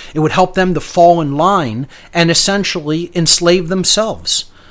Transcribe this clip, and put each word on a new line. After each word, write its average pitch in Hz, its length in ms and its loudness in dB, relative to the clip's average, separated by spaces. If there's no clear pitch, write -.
it 151 60 -4
would 156 120 0
help 180 240 0
them 185 180 0
to 147 60 -4
fall 170 400 4
in 143 160 -4
line 147 500 -2
and 170 180 2
essentially 170 840 -2
enslave 175 540 2
themselves, 185 840 -2